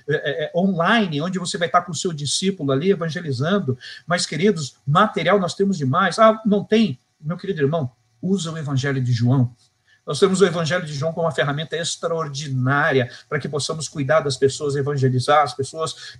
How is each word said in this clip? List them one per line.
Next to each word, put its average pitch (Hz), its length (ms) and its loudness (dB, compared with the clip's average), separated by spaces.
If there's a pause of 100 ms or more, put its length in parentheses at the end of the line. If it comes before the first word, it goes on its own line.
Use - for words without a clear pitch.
é, 147 60 0
é, 151 300 -4
é, 147 80 -8
online, 175 680 2
onde 180 180 -4
você 175 180 -6
vai 185 120 0
estar 175 140 4
com 175 100 -10
o - 20 -6
seu 180 160 -2
discípulo 151 640 -2
ali 190 180 2
evangelizando, 156 840 -2 (280)
mas, 175 200 -2
queridos, 165 500 0 (100)
material 185 540 2
nós 175 140 -2
temos 196 240 0
demais. 165 420 0
Ah, 220 260 6
não 202 180 2
tem? 214 360 2 (220)
Meu 165 160 -6
querido 180 240 -6
irmão, 143 300 0 (300)
usa 175 300 -2
o 160 60 -8
Evangelho 135 440 -2
de 123 120 0
João. 123 400 2 (540)
Nós 147 120 -4
temos 185 200 4
o 196 60 6
Evangelho 170 400 0
de 151 80 -8
João 156 180 -4
como 165 140 -2
uma - 80 0
ferramenta 147 420 -2
extraordinária 143 1300 -2 (180)
para 147 120 -4
que 143 100 -6
possamos 151 400 -6
cuidar 151 300 2
das 143 180 -2
pessoas, 139 380 0
evangelizar 139 640 2
as 143 100 0
pessoas. - 680 -8